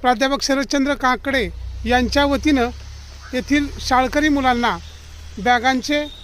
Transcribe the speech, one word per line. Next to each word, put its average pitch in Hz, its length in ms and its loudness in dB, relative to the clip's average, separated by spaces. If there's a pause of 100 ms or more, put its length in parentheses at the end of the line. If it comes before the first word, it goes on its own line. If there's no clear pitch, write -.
प्राध्यापक 269 400 2
शरदचंद्र 277 520 0
काकडे 254 540 0 (380)
यांच्या 247 400 2
वतीनं 277 440 2 (640)
येथील 285 340 0 (120)
शाळकरी 262 500 2
मुलांना 247 480 2 (680)
बॅगांचे 254 600 2 (200)